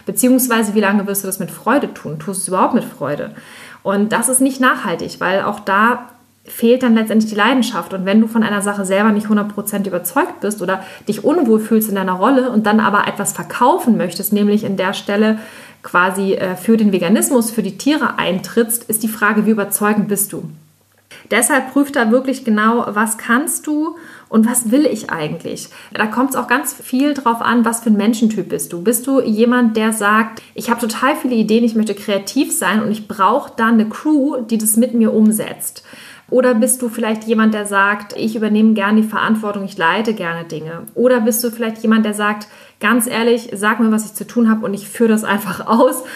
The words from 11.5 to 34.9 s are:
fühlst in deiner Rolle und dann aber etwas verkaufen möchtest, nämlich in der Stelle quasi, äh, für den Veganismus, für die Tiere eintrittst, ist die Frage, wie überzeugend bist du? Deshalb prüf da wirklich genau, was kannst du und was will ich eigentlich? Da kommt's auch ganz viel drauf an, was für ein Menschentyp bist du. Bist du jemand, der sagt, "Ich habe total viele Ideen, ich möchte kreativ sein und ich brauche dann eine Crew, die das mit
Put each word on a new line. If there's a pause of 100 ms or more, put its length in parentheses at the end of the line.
fühlst
in
deiner
Rolle
und
dann
aber
etwas
verkaufen
möchtest,
nämlich
in
der
Stelle (420)
quasi,
äh,
für
den
Veganismus,
für
die
Tiere
eintrittst,
ist
die
Frage,
wie
überzeugend
bist
du? (800)
Deshalb
prüf
da
wirklich
genau,
was
kannst
du (340)
und
was
will
ich
eigentlich? (240)
Da
kommt's
auch
ganz
viel
drauf
an,
was
für
ein
Menschentyp
bist
du.
Bist
du
jemand,
der
sagt, (120)
"Ich
habe
total
viele
Ideen,
ich
möchte
kreativ
sein
und
ich
brauche
dann
eine
Crew,
die
das
mit